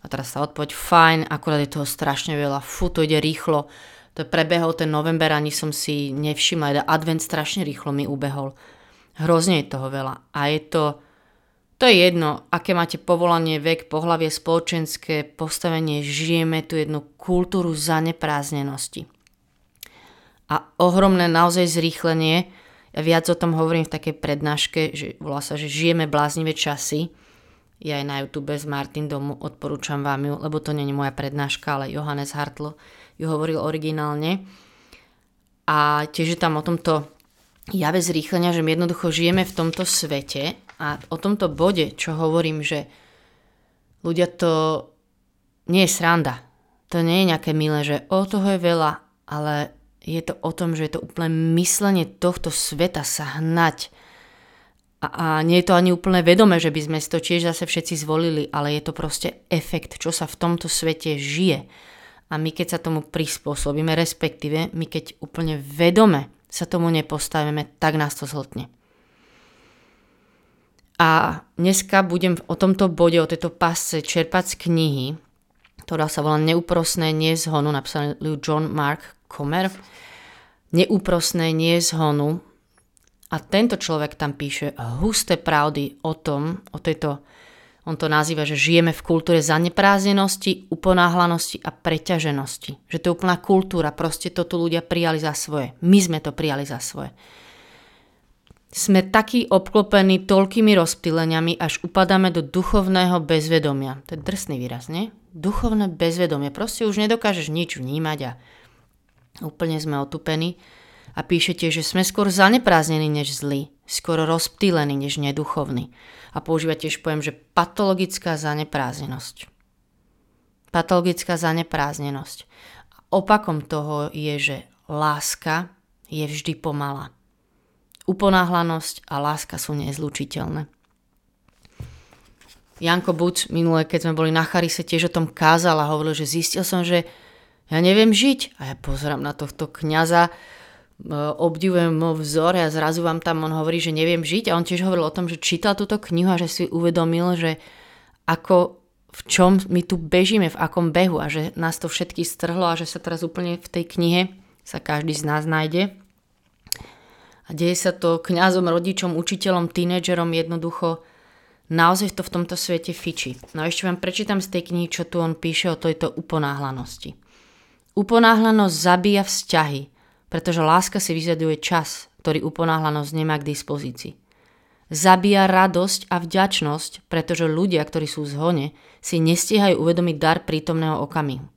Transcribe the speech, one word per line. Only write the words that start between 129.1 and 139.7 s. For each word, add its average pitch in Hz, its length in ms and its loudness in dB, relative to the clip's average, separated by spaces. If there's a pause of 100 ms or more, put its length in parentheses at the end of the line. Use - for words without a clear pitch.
láska 151 360 -4
sú 147 200 -4
nezlučiteľné. 147 880 -6 (2250)
Janko 175 320 2
Buc 175 400 0
minule, 165 320 2
keď 165 240 -2
sme 156 100 0
boli 160 140 2
na 160 100 2
Charise, 170 400 -2
tiež 170 300 0
o - 20 -14
tom 165 140 2
kázal 165 500 4
a 151 140 0
hovoril, 156 240 -2
že 151 100 -4
zistil 165 380 -2
som, 180 160 0
že 170 240 2 (640)
ja 156 100 0
neviem 202 320 6
žiť. 262 480 2
A 135 140 -10
ja - 20 -10
pozerám 139 460 -4
na 143 160 -6
tohto 147 320 -8
kňaza, 165 580 2